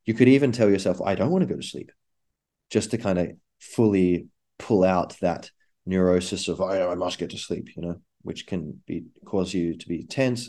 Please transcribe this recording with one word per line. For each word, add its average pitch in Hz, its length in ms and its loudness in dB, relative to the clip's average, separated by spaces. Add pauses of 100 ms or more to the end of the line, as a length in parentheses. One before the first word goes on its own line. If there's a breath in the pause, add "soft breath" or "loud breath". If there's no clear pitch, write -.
You 113 80 0
could 127 140 6
even 135 240 6
tell 107 180 4
yourself, 92 320 0
"I 98 120 0
don't 98 180 0
wanna 185 140 2
go 78 100 -4
to - 60 -10
sleep," - 280 -12 (800)
just 107 220 0
to 113 60 0
kind 95 200 0
of 87 140 -2 (260)
fully 95 680 2 (300)
pull 95 260 2
out 92 360 2
that 87 300 -4 (340)
neurosis 92 640 0
of, 87 140 -4
"Oh, 95 280 0
I 87 40 -4
must 90 240 -4
get - 120 -6
to - 80 -14
sleep," - 380 -10
you 80 60 -12
know, 87 180 -8 (220)
which - 240 -12
can 78 400 -8
be, - 180 -8 (220)
cause 92 260 -2
you 85 240 -2
to - 120 -16
be 82 160 -8
tense 127 440 -4